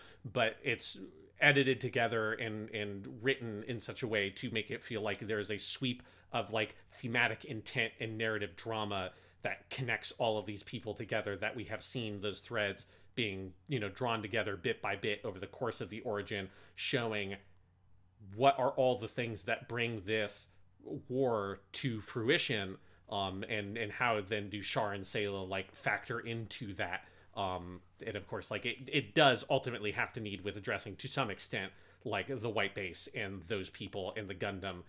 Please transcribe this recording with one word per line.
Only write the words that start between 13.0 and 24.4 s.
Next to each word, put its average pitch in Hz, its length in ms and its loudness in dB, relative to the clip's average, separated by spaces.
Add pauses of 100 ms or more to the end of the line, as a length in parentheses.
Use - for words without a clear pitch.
being, 95 380 -2 (160)
you 135 100 2
know, 101 100 0
drawn 113 320 0
together 104 360 0
bit 110 240 0
by 101 160 0
bit 104 260 0
over 95 160 -4
the 95 80 -6
course - 320 -4
of 104 100 -4
the 110 120 -8
origin, 101 480 -2 (260)
showing 107 600 0 (1000)
what 135 220 8
are 131 140 4
all 127 260 6
the 107 100 -4
things 117 360 -4
that - 240 -2
bring 117 380 0
this 107 420 0 (600)
war 113 500 2 (140)
to 117 260 -2
fruition, 110 800 2 (320)
um, 98 400 0
and, 107 280 -2
and 104 140 -2
how 117 300 4
then 101 280 -2